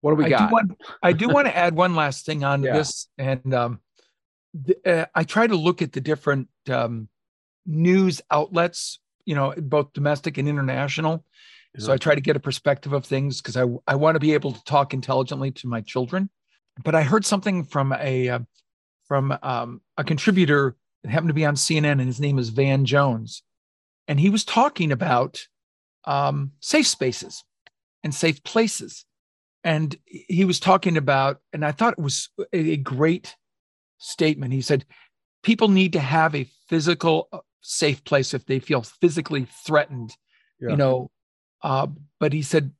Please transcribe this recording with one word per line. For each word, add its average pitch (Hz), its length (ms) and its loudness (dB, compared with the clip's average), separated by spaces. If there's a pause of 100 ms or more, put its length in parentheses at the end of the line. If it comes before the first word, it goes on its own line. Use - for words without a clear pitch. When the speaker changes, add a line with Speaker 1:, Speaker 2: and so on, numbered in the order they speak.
Speaker 1:
What 147 120 2
do 156 40 4
we 156 100 2
Speaker 2:
I - 40 0
Speaker 1:
got? 120 180 4
Speaker 2:
do 233 60 2
want, 214 240 2 (240)
I 180 100 4
do 185 160 0
Speaker 1:
<laughs> - 20 2
Speaker 2:
wanna 277 200 4
add 175 240 0
one 175 200 2
last 147 300 -2
thing 151 200 -4
on 139 180 2
to 135 60 0
Speaker 1:
Yeah. 123 60 0
Speaker 2:
this. - 340 -4 (100)
And, 131 360 -4
um, 120 260 -2 (880)
th-, 180 200 2
uh, 165 280 2
I 165 100 2
try 220 220 2
to 220 100 2
look 175 260 0
at 147 100 -4
the 165 80 -6
different, 143 480 -2 (220)
um, 117 380 -4 (580)
news 180 640 2
outlets, 170 720 -2 (260)
you 165 80 -4
know, 139 220 0
both 147 360 -2
domestic 147 460 -2
and 143 100 -2
international. 143 760 -2 (540)
So 107 100 -6
Speaker 1:
Yeah. 135 60 6
Speaker 2:
I 135 40 0
try 151 160 2
to 147 60 -2
get 147 160 0
a 139 40 -2
perspective 139 520 -2
of 139 120 -2
things 139 360 -4
'cause - 160 -8
I, 127 80 2 (220)
I 139 100 0
wanna 156 220 4
be 151 160 2
able 143 180 0
to - 120 -16
talk 139 300 0
intelligently 131 580 -2
to 131 160 -12
my 117 120 -4
children. 131 500 -4 (520)
But 156 120 0
I 160 80 6
heard 196 220 2
something 190 400 -2
from 135 280 -2
a, 131 360 -2
uh, 123 100 -2 (680)
from, 139 360 0
um, 120 400 -6 (140)
a 156 80 -4
contributor 147 720 2 (260)
that - 80 -10
happened 165 180 0
to 151 60 0
be 156 100 0
on 147 120 2
C 160 200 0
N 151 80 2
N, 143 160 2
and 127 80 0
his 123 120 -6
name 143 180 0
is 120 100 -2
Van 135 360 2
Jones. 123 580 0 (680)
And 147 100 0
he 185 120 4
was 208 140 0
talking 226 460 0
about, 135 560 -2 (580)
um, 143 560 -2
safe 302 260 2
spaces - 580 -4 (580)
and 147 120 -6
safe - 280 -2
places. - 640 -2 (580)
And 156 340 -2 (100)
he - 380 0
was 180 160 0
talking 190 360 4
about, 139 440 0 (120)
and 151 120 -6
I 147 80 -2
thought 226 260 0
it 170 40 -6
was - 280 -6 (220)
a, 160 200 0
a 156 40 -2
great 143 600 -2 (600)
statement. 143 540 -2
He 135 100 -2
said, 139 240 -2 (560)
"People 220 260 2
need 190 240 4
to 170 80 0
have 156 340 2
a 139 140 -6 (200)
physical, 165 640 0
uh, - 60 -14 (240)
safe - 420 -2
place 139 280 0
if 135 140 -6
they 135 120 -2
feel 127 240 -2
physically 151 640 -2 (200)
threatened," 139 500 -2 (440)
Speaker 1:
Yeah. 120 100 -6
Speaker 2:
you 147 60 0
know, 131 340 2 (520)
uh, 143 260 -2 (300)
but 151 140 0
he 151 100 -2
said 143 380 0